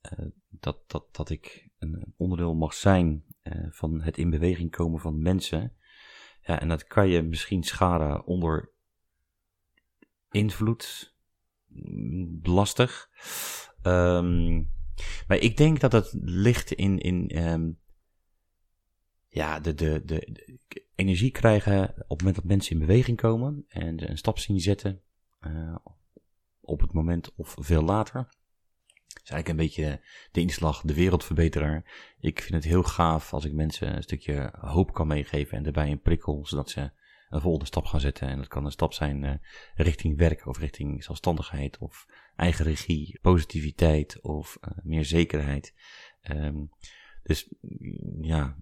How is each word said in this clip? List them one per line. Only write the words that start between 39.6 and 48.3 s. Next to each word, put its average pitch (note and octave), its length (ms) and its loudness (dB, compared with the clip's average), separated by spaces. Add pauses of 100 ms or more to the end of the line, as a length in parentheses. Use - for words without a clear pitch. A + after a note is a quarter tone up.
richting D#2 420 0
werk D#2+ 300 2
of C2 120 -8
richting C#2+ 460 -6
zelfstandigheid C#2+ 760 -4
of - 280 -16 (300)
eigen E2 280 2
regie, D#2 580 -2
positiviteit D2+ 1000 4
of, D2+ 400 -8
eh, - 100 -14 (120)
meer D#2+ 220 0
zekerheid. D2 720 0 (460)
Ehm, D2+ 440 -6 (580)
dus, - 380 -4
mm, - 640 -12
ja, D2 380 -2